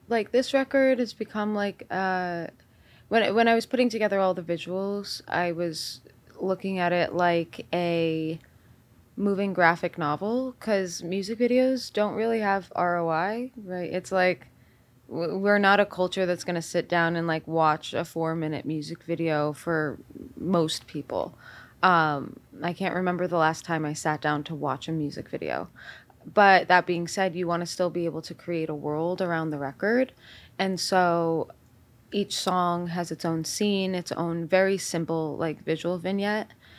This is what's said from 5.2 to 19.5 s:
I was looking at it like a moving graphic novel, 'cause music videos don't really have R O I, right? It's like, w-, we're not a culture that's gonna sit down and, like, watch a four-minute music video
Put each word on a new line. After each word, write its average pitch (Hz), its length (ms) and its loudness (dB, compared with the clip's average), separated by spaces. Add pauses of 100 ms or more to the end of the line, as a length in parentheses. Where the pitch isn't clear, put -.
I 175 260 0
was 165 480 -6 (380)
looking 190 400 -2
at 175 120 2
it 175 220 2
like 170 600 0
a 165 680 0 (760)
moving 196 380 0
graphic 175 440 2
novel, 208 600 -2
'cause 190 420 -2
music 190 380 -4
videos 254 540 2
don't 208 220 0
really 226 260 0
have 196 340 0
R 175 220 2
O 165 120 0
I, 214 460 -2
right? 180 360 -8
It's 180 200 -6
like, 185 360 2 (600)
w-, 165 280 -4
we're 202 220 4
not 202 200 8
a 202 60 4
culture 185 400 -2
that's 175 180 -2
gonna 175 180 -2
sit - 280 -4
down 170 260 4
and, 170 120 -2
like, 160 200 -2
watch 156 460 2
a 170 100 -2
four-minute 160 600 -4
music 156 380 -6
video 156 500 0